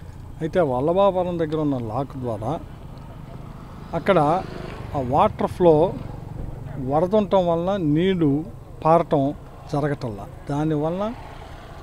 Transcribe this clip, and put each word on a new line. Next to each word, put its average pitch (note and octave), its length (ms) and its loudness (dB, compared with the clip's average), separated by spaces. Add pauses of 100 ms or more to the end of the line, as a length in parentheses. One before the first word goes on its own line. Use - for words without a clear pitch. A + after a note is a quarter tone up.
(400)
అయితే E3 200 0
వల్లభాపురం F3 760 2
దగ్గర D#3+ 180 0
ఉన్న D3 220 0
లాక్ A#2+ 380 -4
ద్వారా A#2+ 440 -4 (1300)
అక్కడ E3+ 480 4 (520)
ఆ - 20 -4
వాటర్ D#3 500 2
ఫ్లో F3 480 6 (840)
వరద D3+ 360 0
ఉండటం G3 320 4
వలన E3+ 300 2
నీళ్లు D#3+ 680 2 (400)
పారటం D#3 500 4 (380)
జరగటంలా. C3+ 540 -2 (240)
దానివలన D#3 640 0 (680)